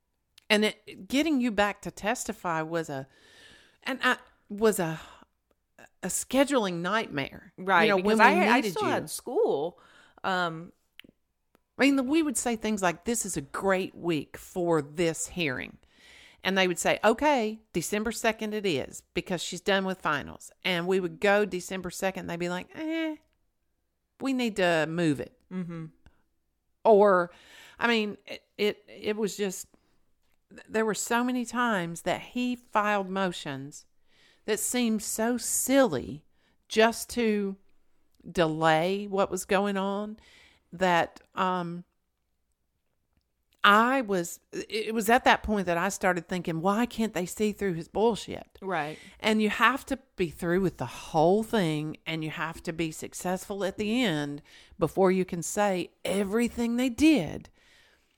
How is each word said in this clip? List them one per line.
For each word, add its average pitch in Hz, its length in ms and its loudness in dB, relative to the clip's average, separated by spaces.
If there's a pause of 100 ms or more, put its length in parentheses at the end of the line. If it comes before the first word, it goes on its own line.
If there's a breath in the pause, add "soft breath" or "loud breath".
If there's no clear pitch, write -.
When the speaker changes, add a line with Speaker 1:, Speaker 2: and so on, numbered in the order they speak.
(480)
Speaker 1:
And 214 180 4
it, - 420 -10
getting 285 320 0
you 240 100 0
back 202 320 0
to 170 80 -8
testify 190 720 -4
was 160 260 -4
a, 135 180 -8 (760 soft breath)
and 247 200 -6
I, 254 140 2 (320)
was 208 300 2
a, 160 220 -4 (1000 loud breath)
a 190 60 -6
scheduling 254 720 0
nightmare. 180 800 -6
Speaker 2:
Right, 180 260 4
Speaker 1:
You 156 60 6
know, 196 60 6
Speaker 2:
because 208 220 2
Speaker 1:
when 269 200 8
we 349 80 4
Speaker 2:
I, 240 60 4
I 247 40 8
Speaker 1:
needed 220 160 0
Speaker 2:
still 427 140 -4
Speaker 1:
you. 311 80 2
Speaker 2:
had 160 160 -4
school. 214 680 -2 (460 soft breath)
Um, 175 480 -2 (1040)
Speaker 1:
I 226 120 4
mean, 269 180 2
we 320 140 2
would 294 140 -2
say 240 200 -2
things 214 260 -2
like, 170 220 0
"This 233 200 -2
is 185 120 -8
a 156 40 -2
great 190 540 -2
week 156 420 -4
for 170 460 0
this 156 460 -2
hearing." 139 480 -4 (680 loud breath)
And 190 160 0
they 185 80 4
would 175 120 -2
say, 170 260 0
"Okay, 233 560 2 (120)
December 214 380 -2
second 220 420 -2
it 208 140 -4
is, - 380 -4 (100)
because 175 260 -4
she's - 200 -10
done 196 240 2
with 190 160 -6
finals." 135 500 -4 (140)
And 180 240 -2
we 190 100 2
would 170 220 -4
go 202 240 4
December 185 460 -8
second, 185 320 -4
and 175 80 -8
they'd 170 80 -4
be 175 100 -4
like, 180 260 -6
"Eh, 320 400 -6 (1040)
we 269 120 -2
need 240 240 -2
to 170 320 4
move 160 320 0
it." - 140 -12 (180)
Speaker 2:
Mm-hmm. 170 320 -8 (1000)
Speaker 1:
Or, 196 460 6 (480 loud breath)
I - 80 0
mean, 220 300 0 (100)
it, - 160 -14 (160)
it, 208 300 -2
it 202 280 -6
was 208 200 -4
just, 196 320 -6 (840)
th-, - 180 -20
there 220 160 0
were 214 100 0
so 233 280 0
many 247 220 -2
times 208 580 -2
that 170 180 -2 (140)
he 247 220 -2
filed 208 520 0
motions 160 800 -6 (600 soft breath)
that 208 120 0
seemed 226 460 0
so 233 340 -2
silly 190 840 0 (440)
just 220 420 4
to 208 460 0 (760)
delay 165 760 2
what 196 240 0
was 185 160 -6
going 196 300 0
on 202 400 -4 (560 soft breath)
that, 175 480 0 (140)
um, 180 500 -2 (1800)
I 233 380 6
was, 190 360 -2 (140)
it, - 140 -8 (220)
it 220 60 -4
was 220 160 0
at 247 140 6
that 233 180 6
point 208 240 -2
that 170 100 2
I 175 120 0
started 180 400 0
thinking, 170 320 -4
"Why 202 260 2
can't 226 260 -2
they 175 140 -2
see 214 260 -2
through 196 220 -4
his 160 140 -8
bullshit?" 196 580 -2 (160)
Speaker 2:
Right. 160 360 -6 (220 loud breath)
Speaker 1:
And 214 220 2
you 208 80 2
have 240 360 2
to 262 120 -4 (180)
be 170 140 -2
through 175 300 0
with 185 180 0
the 127 80 -6
whole 175 560 2
thing, 156 540 -2 (100)
and 160 160 -6
you 156 80 -6
have 165 340 -8
to 175 80 -6
be 160 200 -4
successful - 720 -6
at 190 120 -6
the 220 280 -2
end 147 380 -2 (360 loud breath)
before 185 320 2
you 185 140 2
can 170 180 -6
say 196 480 -2 (140)
everything 226 720 -2
they 254 120 0
did. 247 640 2 (680 soft breath)